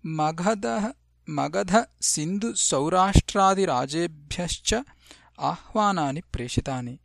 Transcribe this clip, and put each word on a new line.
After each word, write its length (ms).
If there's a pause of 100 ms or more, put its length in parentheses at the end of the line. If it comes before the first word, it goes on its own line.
मगधः, 840 (380)
मगधसिन्धुसौराष्ट्रादिराजेभ्यश्च 3500 (680)
आह्वानानि 800
प्रेषितानि। 840